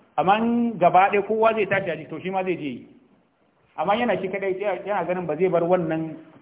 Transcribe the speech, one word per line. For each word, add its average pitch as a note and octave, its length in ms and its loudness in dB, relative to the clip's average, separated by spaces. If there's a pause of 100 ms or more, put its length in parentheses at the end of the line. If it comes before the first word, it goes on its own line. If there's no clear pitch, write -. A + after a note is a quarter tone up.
(160)
Amma F3+ 200 4
in A#3 400 0
gaba F3 320 6
ɗaya G3+ 160 0
kowa A3 300 2
zai G#3 120 -2
tashi G3 240 -2
a D#3 60 -4
ji, D3+ 120 -12
to, E3+ 120 -10
shi E3+ 100 -8
ma F#3+ 140 -2
zai F3+ 120 -2
je D3 120 -10
yi. A#2+ 180 -12 (880)
Amma F3 200 0
yana A#3 240 0
shi F#3+ 80 -4
kadai, F#3+ 320 -4
sai G3 240 -2
yana F#3+ 220 -2
ganin F3+ 180 -2
ba D3+ 120 -2
zai F#3 120 2
bar E3+ 140 2
wannan D#3+ 540 0 (260)